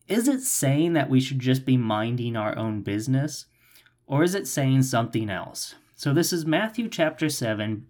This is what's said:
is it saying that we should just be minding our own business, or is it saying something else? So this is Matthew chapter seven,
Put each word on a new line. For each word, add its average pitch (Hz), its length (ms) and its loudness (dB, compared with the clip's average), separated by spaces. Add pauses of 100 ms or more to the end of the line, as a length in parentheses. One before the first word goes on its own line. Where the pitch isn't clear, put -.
is 226 180 2
it 262 140 2
saying 151 520 2
that 135 160 2
we 127 120 6
should 131 180 -2
just 127 260 0
be 131 120 4
minding 117 580 -2
our 107 220 -2
own 110 240 -4
business, 120 640 -2 (600)
or 143 180 0
is 180 120 2
it 196 120 -4
saying 131 360 2
something 117 460 0
else? - 460 -8 (200)
So 143 180 -2
this 175 200 2
is 165 120 -2
Matthew 214 440 0
chapter 156 400 0
seven, 107 600 -4